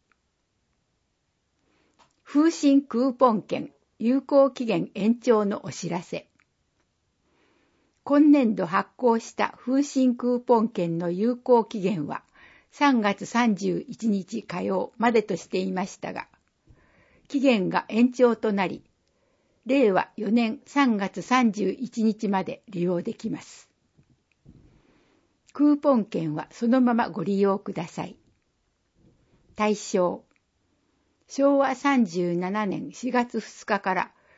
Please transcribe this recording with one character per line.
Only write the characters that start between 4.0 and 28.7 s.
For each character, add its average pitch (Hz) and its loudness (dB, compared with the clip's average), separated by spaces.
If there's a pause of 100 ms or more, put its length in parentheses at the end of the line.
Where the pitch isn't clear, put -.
効 277 4
期 262 -8
限 185 -2
延 220 0
長 214 2
の 202 -6
お 165 -12
知 - -12
ら 170 -6
せ。 - -14 (1800)
今 294 6
年 254 6
度 185 -2
発 190 -2
行 226 2
し - -12
た - -2
風 269 0
疹 262 0
ク 240 -2
ー 240 -6
ポ 240 2
ン 214 0
券 170 -4
の 175 -4
有 220 -2
効 240 2
期 220 -10
限 175 -2
は、 - -10 (500)
三 277 2
月 202 -2
三 233 0
十 175 -4
一 233 -6
日 202 -4
火 175 -10
曜 196 -4
ま 233 2
で 220 2
と 202 -6
し - -14
て 190 -4
い 190 -4
ま 185 -4
し - -16
た - -10
が、 - -14 (960)
期 285 -4
限 226 2
が - -4
延 240 2
長 240 2
と 220 -2
な 196 -2
り、 - -10 (800)
令 247 2
和 - 0
四 208 -4
年 233 0
三 254 2
月 196 -6
三 247 2
十 190 -4
一 226 -6
日 214 0
ま 190 -2
で - -10
利 180 -6
用 175 0
で 226 -8
き - -12
ま - -8
す。 - -20 (1800)
ク 294 2
ー - 2
ポ 294 2
ン 214 0
券 160 -6
は 156 -8
そ - -6
の 262 4
ま 240 4
ま 226 0
ご - -8
利 196 -2
用 196 2
く 196 -12
だ 165 -8
さ - -10
い。 185 -16 (1400)